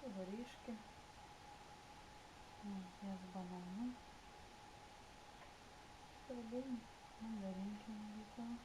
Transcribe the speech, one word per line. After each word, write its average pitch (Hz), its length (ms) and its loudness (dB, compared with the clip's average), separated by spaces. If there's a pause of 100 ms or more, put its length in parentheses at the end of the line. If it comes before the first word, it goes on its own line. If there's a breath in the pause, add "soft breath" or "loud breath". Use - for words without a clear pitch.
І 196 140 2
горішки. 220 540 2 (1900)
Ну, 202 80 2 (320)
я 196 100 6
з 185 220 0
бананом. 185 580 4 (2250)
Середині 247 500 6 (440)
мандаринки 208 680 4
нарізала. 214 760 0